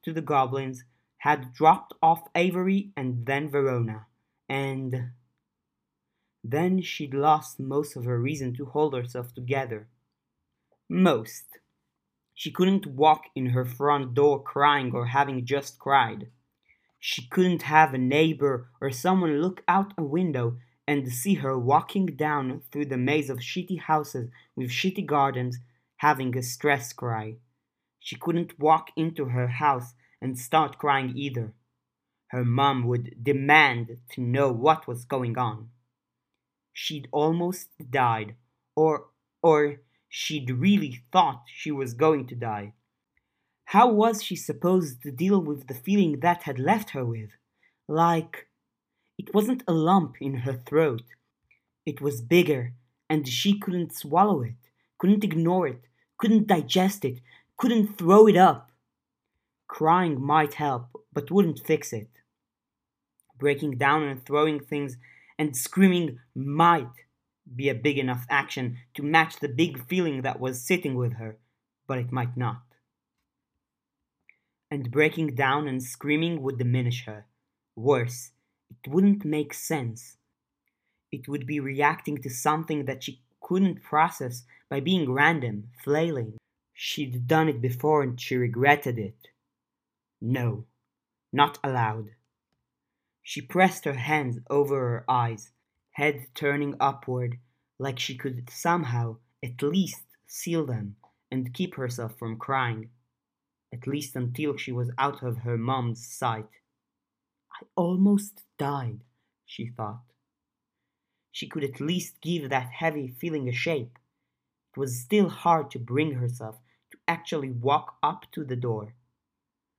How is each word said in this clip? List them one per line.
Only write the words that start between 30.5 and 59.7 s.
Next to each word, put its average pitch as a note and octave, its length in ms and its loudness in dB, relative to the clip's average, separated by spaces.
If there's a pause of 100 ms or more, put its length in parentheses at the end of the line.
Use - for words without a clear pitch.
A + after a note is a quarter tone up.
crying C3+ 400 0
either. B2 380 -6 (720)
Her B2+ 180 -4
mom B2+ 420 2
would A#2+ 380 -4
demand C3+ 720 4 (140)
to C3 100 -8
know B2+ 320 2
what C#3+ 340 2
was B2 200 -10
going B2+ 320 -2
on. A2+ 320 -4 (1040)
She'd C#3 360 -10
almost E3+ 600 0 (200)
died, A#2 440 0 (420)
or, D#3 300 2 (360)
or D3+ 380 4 (300)
she'd C3+ 400 -6
really D#3 500 2 (100)
thought D#3+ 360 2
she - 240 -10
was C3+ 240 -4
going C#3+ 320 4
to B2 80 -14
die. G#2+ 400 -8 (880)
How A#3 260 6
was A3 320 4
she F3 140 -8
supposed D#3+ 680 0
to D3 80 -12
deal F#3 300 2
with D3 260 -6
the C3+ 60 -10
feeling E3 480 2
that E3+ 220 2
had B2+ 160 -6
left G3+ 320 0
her C3 160 -6
with? A2+ 240 -6 (580)
Like, E3 600 0 (680)
it - 160 -12
wasn't A#3 360 0
a F3 40 2
lump E3 480 2
in C3+ 180 -6
her B2+ 160 -4
throat. C3+ 500 0 (840)
It C#3 140 -8
was C3+ 200 -4
bigger, C#3+ 520 4 (360)
and D3+ 200 0
she G3 280 0
couldn't F3+ 380 -4
swallow E3 480 2
it, A#2+ 140 -8 (420)
couldn't G#3 240 4
ignore E3 460 2
it, B2 140 -10 (360)
couldn't A3 300 4
digest F#3 560 2
it, B2 160 -6 (360)
couldn't A#3 400 2
throw G3 300 10
it F3+ 100 8
up. F3 360 6 (960)
Crying D#3+ 520 2